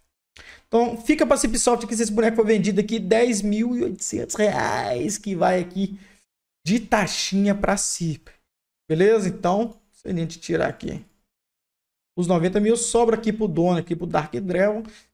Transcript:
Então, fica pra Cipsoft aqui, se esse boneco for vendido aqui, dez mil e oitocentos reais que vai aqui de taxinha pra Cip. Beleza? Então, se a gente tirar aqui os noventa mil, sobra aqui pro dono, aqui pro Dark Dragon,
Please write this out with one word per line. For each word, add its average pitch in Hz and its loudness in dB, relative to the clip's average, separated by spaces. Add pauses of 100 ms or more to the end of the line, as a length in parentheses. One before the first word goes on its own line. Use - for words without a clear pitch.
(680)
Então, 233 2
fica 302 2
pra 262 4
Cipsoft 233 2
aqui, 220 -6
se 220 0
esse 214 -2
boneco 220 2
for 220 4
vendido 208 2
aqui, 220 -2
dez 214 2
mil 220 0
e 240 -2
oitocentos - -6
reais 202 -2
que 190 -6
vai 185 2
aqui 185 -6 (680)
de 202 2
taxinha 202 0
pra 202 -2
Cip. - -6 (540)
Beleza? 190 4
Então, 202 -2 (120)
se - -20
a 196 -4
gente 165 -4
tirar 165 -2
aqui - -10 (1120)
os 175 -4
noventa 180 2
mil, 220 4
sobra 233 2
aqui 220 -2
pro 220 -2
dono, 170 2
aqui 170 -4
pro 175 -6
Dark 165 -2
Dragon, 196 -2 (300)